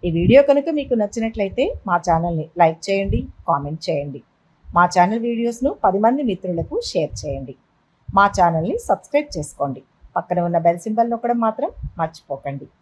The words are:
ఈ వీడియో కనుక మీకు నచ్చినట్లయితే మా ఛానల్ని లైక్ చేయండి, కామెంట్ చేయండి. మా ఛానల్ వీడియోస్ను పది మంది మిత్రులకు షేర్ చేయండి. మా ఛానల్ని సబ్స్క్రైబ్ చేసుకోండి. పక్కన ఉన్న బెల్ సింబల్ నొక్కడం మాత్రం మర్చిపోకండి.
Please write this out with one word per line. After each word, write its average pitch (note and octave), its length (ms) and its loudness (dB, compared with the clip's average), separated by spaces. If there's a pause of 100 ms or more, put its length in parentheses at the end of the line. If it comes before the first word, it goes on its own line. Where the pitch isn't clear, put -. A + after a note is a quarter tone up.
ఈ F3 120 -2
వీడియో A3 220 8 (100)
కనుక C#4+ 180 4 (100)
మీకు C4+ 220 0
నచ్చినట్లయితే A3 640 -2 (240)
మా F3 80 2 (100)
ఛానల్ని E3 400 0 (140)
లైక్ E3 260 4
చేయండి, G3 340 0 (280)
కామెంట్ D3 380 -2
చేయండి. C#3+ 340 -4 (480)
మా A3 160 4 (100)
ఛానల్ G3+ 320 2
వీడియోస్ను A#3 440 -2 (140)
పది F#3+ 200 2
మంది C4 260 2
మిత్రులకు F3 460 -4 (140)
షేర్ D#3 300 -2
చేయండి. C3+ 340 -8 (540)
మా G3 160 4 (120)
ఛానల్ని F3 400 2 (120)
సబ్స్క్రైబ్ D4 480 -2
చేసుకోండి. C#3+ 460 -6 (340)
పక్కన F3 300 -2
ఉన్న E3+ 200 0
బెల్ E3+ 180 2
సింబల్ A3+ 280 0
నొక్కడం A#3+ 340 -2
మాత్రం A#3 240 -2 (300)
మర్చిపోకండి. C#3+ 680 -8 (120)